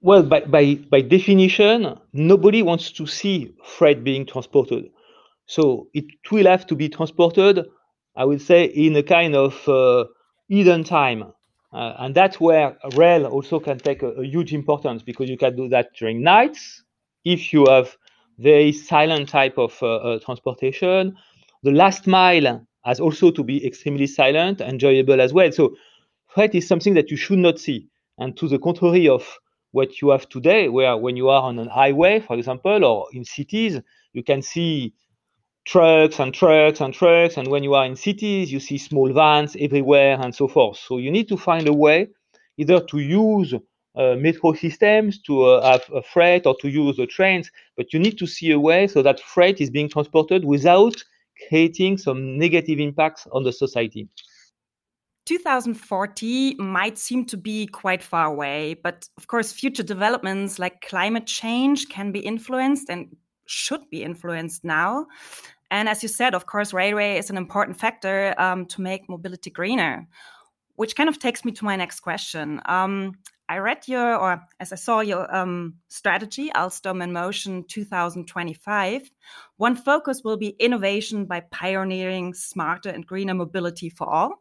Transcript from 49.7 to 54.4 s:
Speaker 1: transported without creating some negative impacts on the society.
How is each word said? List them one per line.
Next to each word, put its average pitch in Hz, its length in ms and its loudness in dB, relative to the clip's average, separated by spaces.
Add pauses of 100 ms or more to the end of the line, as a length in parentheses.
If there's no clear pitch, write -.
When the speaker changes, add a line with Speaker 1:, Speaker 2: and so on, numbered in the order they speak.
Speaker 1:
transported 156 560 0
without 175 580 2 (460)
creating 170 480 0
some 135 400 -8
negative 160 420 0
impacts 151 520 -4
on 131 120 -4
the 127 80 -2
society. 113 560 -6 (1160)